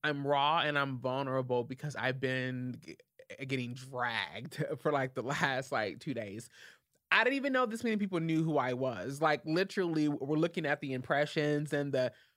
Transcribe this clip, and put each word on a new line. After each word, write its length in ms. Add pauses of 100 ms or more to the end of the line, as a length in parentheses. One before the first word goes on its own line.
I'm 240
raw 340
and 180
I'm 200
vulnerable 640
because 300
I've 260
been 580
g-, 180 (500)
getting 280
dragged 960
<laughs> 100
for, 100
like, 240
the 80
last, 480
like, 280
two 160
days. 340 (640)
I 120
didn't 140
even 160
know 140
this 160
many 140
people 240
knew 220
who 140
I 160
was. 480
Like, 240
literally, 640
we're 280
looking 280
at 160
the 120
impressions 800
and 200
the, 200 (240)